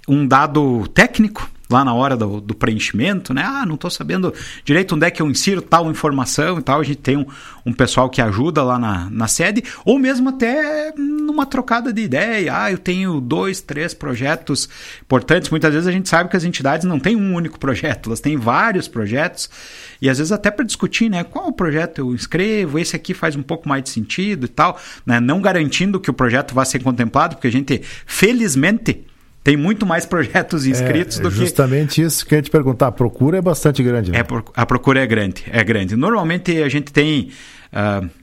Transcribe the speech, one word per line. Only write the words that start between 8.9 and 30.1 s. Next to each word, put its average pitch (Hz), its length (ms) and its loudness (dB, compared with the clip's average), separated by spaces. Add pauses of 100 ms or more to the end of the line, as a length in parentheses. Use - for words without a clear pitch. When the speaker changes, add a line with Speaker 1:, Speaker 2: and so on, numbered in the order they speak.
Speaker 1:
na 110 180 -2
sede, 196 360 0 (200)
ou 247 140 6
mesmo 262 320 2
até 302 640 -2
numa 294 520 -2
trocada 240 440 -2
de 214 120 -2
ideia. 170 520 -2
"Ah, 202 160 0
eu 180 60 -2
tenho 180 420 -2
dois, 180 400 -2
três 151 320 -6
projetos 143 800 -4 (320)
importantes." 156 480 2
Muitas 156 240 2
vezes 170 140 0
a 180 40 2
gente 185 160 -2
sabe 170 220 2
que 202 80 0
as 160 60 0
entidades 156 420 0
não 170 140 0
têm 190 160 2
um 196 180 0
único 170 240 -4
projeto, 135 520 -2
elas 113 100 -4
têm 147 180 0
vários 156 500 0
projetos, 120 600 -4 (500)
e 131 80 2
às 131 120 2
vezes 160 120 0
até 208 200 -2
pra 247 140 -2
discutir, - 440 0
né? 175 140 0
"Qual 320 300 -6
projeto 160 460 -2
eu 127 140 -2
inscrevo? 175 640 -2
Esse 170 180 -2
aqui 180 200 -6
faz 160 200 -2
um 143 60 -4
pouco 160 260 -6
mais 135 160 0
de - 60 -10
sentido 156 560 -4
e 117 40 -4
tal", 165 280 0 (260)
né? 120 160 2
Não 143 220 2
garantindo 185 580 0
que 151 120 -4
o - 20 0
projeto 127 400 0
vá 127 120 2
ser 123 180 -4
contemplado, 131 540 0
porque 135 100 -2
a 117 40 0
gente, 135 300 0 (240)
felizmente, 190 1000 2 (380)
tem 147 140 4
muito 208 280 0
mais 170 200 0
projetos 165 600 0